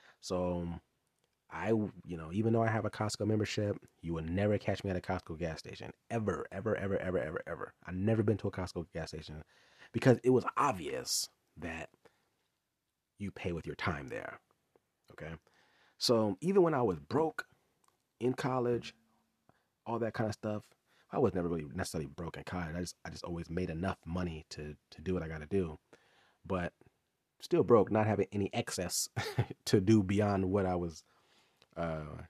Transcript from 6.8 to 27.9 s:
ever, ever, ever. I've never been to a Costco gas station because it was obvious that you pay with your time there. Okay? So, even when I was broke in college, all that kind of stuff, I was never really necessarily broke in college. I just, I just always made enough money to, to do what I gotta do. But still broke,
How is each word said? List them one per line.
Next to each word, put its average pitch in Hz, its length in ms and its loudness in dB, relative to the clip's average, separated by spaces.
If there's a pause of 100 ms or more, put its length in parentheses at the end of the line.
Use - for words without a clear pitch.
ever, 92 220 0
ever, 80 280 -2
ever. - 260 -8 (120)
I've 90 100 -6
never 107 280 2
been 104 140 2
to - 100 -4
a 98 40 -2
Costco 90 420 -6
gas 80 160 -6
station 78 340 -12 (500)
because 120 300 6
it 127 80 6
was 123 120 6 (140)
obvious 98 720 -2 (280)
that - 320 -8 (1300)
you 98 120 -6
pay - 200 -6
with 82 140 -6
your 76 100 -6
time 73 340 -4
there. - 300 -10 (720)
Okay? 78 220 -12 (640)
So, 110 440 4
even 190 220 6
when 165 100 4
I 131 80 2
was 92 180 2
broke 151 460 0 (760)
in 123 140 2
college, 123 600 0 (920)
all 113 140 -2
that 113 140 0
kind 117 140 0
of 104 60 -2
stuff, 107 300 -4 (480)
I - 80 0
was 107 160 6
never 87 120 0
really 82 260 -2
necessarily 82 360 -4
broke 80 260 -8
in 71 80 -10
college. 85 320 -6
I 87 60 -4
just, 87 140 -8 (100)
I 80 60 -12
just 80 120 -12
always 85 260 -6
made 87 200 -2
enough 85 360 -4
money 82 440 -4
to, 76 260 -10 (160)
to - 100 -18
do 90 120 -2
what 87 100 0
I 80 40 -6
gotta 78 180 -8
do. 85 320 -2 (680)
But 87 280 -2 (680)
still 165 240 4
broke, 107 280 8